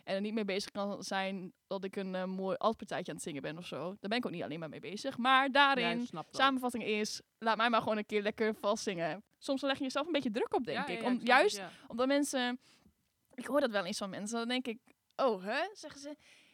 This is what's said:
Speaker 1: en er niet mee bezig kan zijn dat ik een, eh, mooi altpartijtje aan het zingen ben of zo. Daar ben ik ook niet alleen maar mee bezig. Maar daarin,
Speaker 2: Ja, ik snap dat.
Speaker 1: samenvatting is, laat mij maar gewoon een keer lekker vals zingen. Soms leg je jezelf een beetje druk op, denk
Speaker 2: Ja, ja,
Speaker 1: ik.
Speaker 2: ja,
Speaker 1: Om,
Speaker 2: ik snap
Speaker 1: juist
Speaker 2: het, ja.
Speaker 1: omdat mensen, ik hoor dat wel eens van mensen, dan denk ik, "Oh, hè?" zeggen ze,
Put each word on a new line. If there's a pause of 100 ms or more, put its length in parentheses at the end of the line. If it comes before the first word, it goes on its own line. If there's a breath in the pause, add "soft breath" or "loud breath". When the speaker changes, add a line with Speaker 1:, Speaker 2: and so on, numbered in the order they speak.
Speaker 1:
en
er
niet
mee
bezig
kan
zijn (140)
dat
ik
een,
eh,
mooi
altpartijtje
aan
het
zingen
ben
of
zo.
Daar
ben
ik
ook
niet
alleen
maar
mee
bezig.
Maar
daarin, (120)
Speaker 2:
Ja,
ik
snap
dat.
Speaker 1:
samenvatting
is, (180)
laat
mij
maar
gewoon
een
keer
lekker
vals
zingen. (140)
Soms
leg
je
jezelf
een
beetje
druk
op,
denk
Speaker 2:
Ja,
ja,
Speaker 1:
ik.
Speaker 2:
ja,
Speaker 1:
Om,
Speaker 2:
ik
snap
Speaker 1:
juist
Speaker 2:
het,
ja.
Speaker 1:
omdat
mensen, (760 soft breath)
ik
hoor
dat
wel
eens
van
mensen,
dan
denk
ik, (360)
"Oh,
hè?" (100)
zeggen
ze, (380 soft breath)